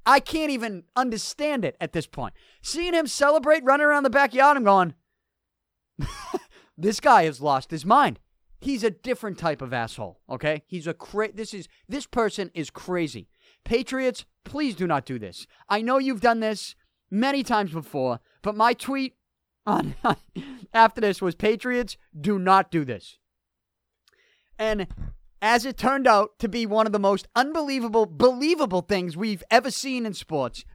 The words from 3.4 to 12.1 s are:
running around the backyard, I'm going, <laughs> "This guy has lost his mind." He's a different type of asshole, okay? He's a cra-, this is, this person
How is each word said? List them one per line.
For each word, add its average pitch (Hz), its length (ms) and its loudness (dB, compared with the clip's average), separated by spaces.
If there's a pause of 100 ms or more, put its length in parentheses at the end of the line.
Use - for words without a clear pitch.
running 277 220 2
around 294 180 2
the 262 60 2
backyard, 277 480 4
I'm 254 60 -2
going, 190 300 4 (1040)
<laughs> 147 80 -6 (720)
"This 196 220 -2
guy 233 240 6
has 139 180 -4
lost 139 300 0
his 156 140 -8
mind." 226 340 4 (420)
He's 262 220 -4
a 226 60 2
different 214 480 -6
type 156 240 -4
of 127 120 -8
asshole, 113 560 -8
okay? 151 360 -4
He's 170 220 -12
a 165 60 -4
cra-, 208 380 -6
this 208 220 -12
is, 185 140 -14 (200)
this 262 200 -8
person 202 480 -2